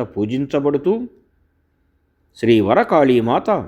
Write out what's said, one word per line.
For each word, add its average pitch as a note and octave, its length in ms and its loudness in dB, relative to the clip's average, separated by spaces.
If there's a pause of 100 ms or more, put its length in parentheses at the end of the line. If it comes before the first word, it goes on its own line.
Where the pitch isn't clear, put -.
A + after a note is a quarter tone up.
పూజించబడుతూ C#3 880 -2 (1500)
శ్రీ A2+ 220 4
వరకాళీమాత C3 920 2 (180)